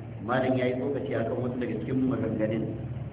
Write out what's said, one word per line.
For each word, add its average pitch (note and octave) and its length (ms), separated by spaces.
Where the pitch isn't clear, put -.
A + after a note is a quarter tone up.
Malam B2+ 320
yayi - 160
tsokaci - 400
akan A#2 220
wasu B2 160
daga A2 160
cikin C3 320
maganganun. A2 540